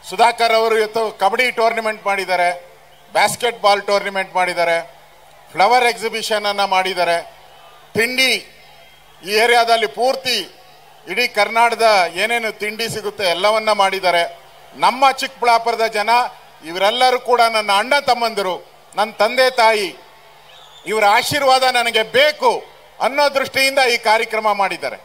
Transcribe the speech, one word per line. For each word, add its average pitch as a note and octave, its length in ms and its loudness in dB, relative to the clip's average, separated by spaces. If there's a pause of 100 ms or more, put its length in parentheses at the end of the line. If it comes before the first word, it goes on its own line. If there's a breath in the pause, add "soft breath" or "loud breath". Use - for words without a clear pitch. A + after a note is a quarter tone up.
ಸುಧಾಕರ್ A#3 460 2
ಅವರು A3+ 220 2
ಇವತ್ತು G#3+ 420 -2
ಕಬಡ್ಡಿ A#3 320 0
tournament A3 540 -2
ಮಾಡಿದ್ದಾರೆ, F3+ 720 -2 (360)
Basketball G3+ 760 0
tournament G3 480 -2
ಮಾಡಿದ್ದಾರೆ, E3+ 580 -2 (580)
Flower A3 320 4
exhibition A3 640 -2
ಅನ್ನ G3+ 180 -2
ಮಾಡಿದ್ದಾರೆ, F#3 580 0 (720)
ತಿಂಡಿ B3 640 -2 (680)
ಈ F3 60 -14
ಏರಿಯಾದಲ್ಲಿ A#3 580 2
ಪೂರ್ತಿ A#3 680 -4 (520)
ಇಡೀ G#3+ 200 -2
ಕರ್ನಾಟಕದ A3 840 2
ಏನೇನು A3 380 -4
ತಿಂಡಿ G#3+ 380 -8
ಸಿಗುತ್ತೆ G#3 340 -8
ಎಲ್ಲವನ್ನ G#3 480 0
ಮಾಡಿದ್ದಾರೆ. F#3 680 0 (340)
ನಮ್ಮ A#3 380 2
ಚಿಕ್ಕಬಳ್ಳಾಪುರದ A#3 760 -2
ಜನ G#3 240 -4 (560)
ಇವರೆಲ್ಲರೂ A#3 540 2
ಕೂಡ A#3+ 220 2
ನನ್ನ A3 300 0
ಅಣ್ಣ A#3+ 280 2
ತಮ್ಮಂದಿರು, A3 720 -4 (240)
ನನ್ನ G#3+ 160 -2
ತಂದೆ B3+ 380 2
ತಾಯಿ, A3 480 0 (880)
ಇವರ G#3 200 -2
ಆಶೀರ್ವಾದ C4 580 2
ನನಗೆ A#3 400 0
ಬೇಕು B3+ 600 0 (380)
ಅನ್ನೋ C#4 320 0
ದೃಷ್ಟಿಯಿಂದ C4+ 460 0
ಈ A#3+ 180 2
ಕಾರ್ಯಕ್ರಮ A3 560 0
ಮಾಡಿದ್ದಾರೆ. E3+ 520 -4